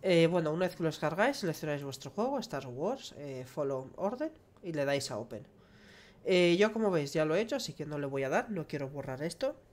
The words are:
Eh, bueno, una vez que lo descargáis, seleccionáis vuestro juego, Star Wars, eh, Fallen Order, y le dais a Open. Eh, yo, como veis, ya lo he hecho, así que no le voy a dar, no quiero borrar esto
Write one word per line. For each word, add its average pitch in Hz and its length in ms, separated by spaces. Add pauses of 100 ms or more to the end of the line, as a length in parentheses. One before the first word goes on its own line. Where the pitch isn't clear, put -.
Eh, 170 260
bueno, 165 260
una 180 140
vez 175 100
que 180 60
lo 160 60
descargáis, 175 480
seleccionáis 151 460
vuestro 139 280
juego, 262 280
Star 143 280
Wars, 160 500
eh, 135 280
Fallen 139 520
Order, 247 340 (320)
y 185 80
le 147 140
dais 143 260
a 208 60
Open. 156 280 (800)
Eh, 175 340
yo, 214 140
como 220 200
veis, 147 200
ya 156 140
lo 156 100
he 196 60
hecho, 240 160
así 196 160
que 151 120
no 147 140
le 143 80
voy 139 160
a 131 60
dar, 233 200
no 180 180
quiero 143 200
borrar 135 340
esto 262 360 (160)